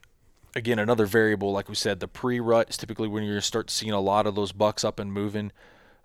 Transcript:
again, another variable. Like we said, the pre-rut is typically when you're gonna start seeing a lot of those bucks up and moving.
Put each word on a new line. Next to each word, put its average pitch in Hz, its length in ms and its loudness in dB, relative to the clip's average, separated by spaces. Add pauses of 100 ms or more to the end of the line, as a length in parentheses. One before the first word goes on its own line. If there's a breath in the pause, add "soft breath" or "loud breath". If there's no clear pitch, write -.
(560)
again, 117 220 0
another 107 260 4
variable. 101 480 4
Like 98 160 -4
we 104 60 -12
said, 101 260 -2
the 95 80 -8
pre-rut 117 600 2
is - 80 -6
typically 110 280 -6
when 107 160 -4
you're 104 120 -4
gonna 101 80 -2
start - 280 -4
seeing 107 220 -4
a 101 80 2
lot 101 260 4
of 101 80 -2
those 101 180 -2
bucks 107 300 0
up 107 160 -2
and 101 140 -8
moving. 104 400 -4 (520 soft breath)